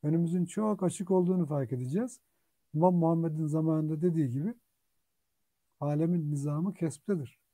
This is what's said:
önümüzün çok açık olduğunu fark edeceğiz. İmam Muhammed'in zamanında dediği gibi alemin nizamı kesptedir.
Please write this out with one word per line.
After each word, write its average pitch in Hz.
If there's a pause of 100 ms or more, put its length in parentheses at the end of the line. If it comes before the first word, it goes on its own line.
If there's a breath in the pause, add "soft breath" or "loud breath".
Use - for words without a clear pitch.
önümüzün 170
çok 208
açık 175
olduğunu 185
fark 139
edeceğiz. 139 (540)
İmam 175
Muhammed'in 165
zamanında 156
dediği 165
gibi 151 (1300)
alemin 151
nizamı 147
kesptedir. 160 (140)